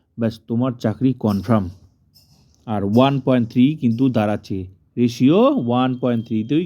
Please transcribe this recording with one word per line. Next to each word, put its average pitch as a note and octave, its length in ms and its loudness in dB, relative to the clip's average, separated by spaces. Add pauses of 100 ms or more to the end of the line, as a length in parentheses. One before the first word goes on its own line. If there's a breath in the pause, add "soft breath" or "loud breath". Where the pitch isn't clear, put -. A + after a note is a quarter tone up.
(180)
ব্যাস A2+ 160 -2 (140)
তোমার A#2+ 240 -2 (100)
চাকরি B2 360 0
কনফার্ম। G#2 460 0 (1000)
আর G#2+ 160 -4 (120)
ওয়ান C3+ 260 4
পয়েন্ট B2 320 0
থ্রি B2 140 4 (160)
কিন্তু A#2+ 260 0
দাঁড়াচ্ছে, G#2+ 500 -2 (400)
রেশিও B2 420 2 (260)
ওয়ান B2+ 240 0 (100)
পয়েন্ট A#2+ 260 -2
থ্রিতেই A#2 400 -2